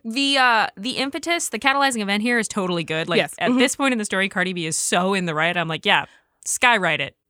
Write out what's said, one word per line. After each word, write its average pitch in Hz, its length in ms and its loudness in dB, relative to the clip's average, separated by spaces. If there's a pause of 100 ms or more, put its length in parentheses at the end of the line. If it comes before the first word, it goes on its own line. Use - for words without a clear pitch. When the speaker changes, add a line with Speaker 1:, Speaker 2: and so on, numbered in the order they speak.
Speaker 1:
the, 277 340 0
uh, 240 280 4 (100)
the 196 220 -6
impetus, 320 500 -4
the 226 100 -6
catalyzing 269 420 2
event 202 220 0
here 240 160 0
is 214 80 -2
totally 180 380 -2
good. 160 240 -4
Like, 170 80 2
Speaker 2:
Yes. 156 240 2
Speaker 1:
at 180 100 0
Speaker 2:
Mm-hmm. 247 80 2
Speaker 1:
this 262 160 2
point 269 180 0
in 233 60 -2
the 208 60 -4
story, 190 240 0
Cardi 185 240 -2
B 175 140 -4
is 160 120 -4
so 190 360 0
in 185 100 0
the 165 100 -2
right. 165 220 0
I'm 170 100 -2
like, 160 180 -6
"Yeah, 170 200 4 (420)
skywrite 185 540 2
it." - 160 -6 (140)